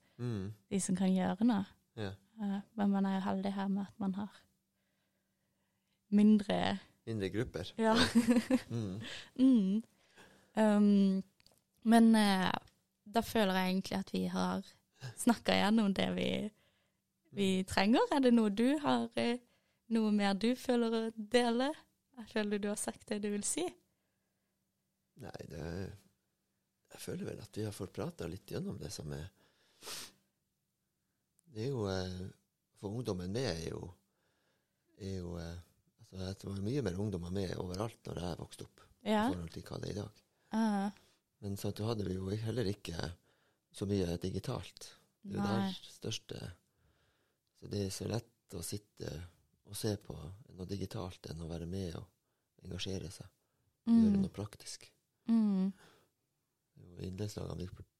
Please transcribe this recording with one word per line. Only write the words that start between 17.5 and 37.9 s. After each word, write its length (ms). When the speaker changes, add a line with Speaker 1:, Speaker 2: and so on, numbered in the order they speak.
Speaker 1:
Mm. 60
Speaker 2:
trenger. 460
Er 100
det 120
noe 160
du 300
har, 360
eh, 220
noe 220
mer 220
du 220
føler 360
å 200
dele? 440
Jeg 120
føler 320
du 80
har 80
sagt 300
det 140
du 100
vil 120
si. 220
Speaker 1:
Nei, 180
det, 480
jeg 80
føler 260
vel 160
at 160
vi 60
har 80
fått 220
pratet 360
litt 180
gjennom 320
det 120
som 200
er, 160
det 140
er 20
jo, 200
eh, 340
for 160
ungdommen 360
med 140
er 240
jo, 240
er 220
jo, 180
eh, 220
altså, 180
jeg 120
tror 160
det 80
var 60
mye 120
mer 180
ungdommer 320
med 260
overalt 520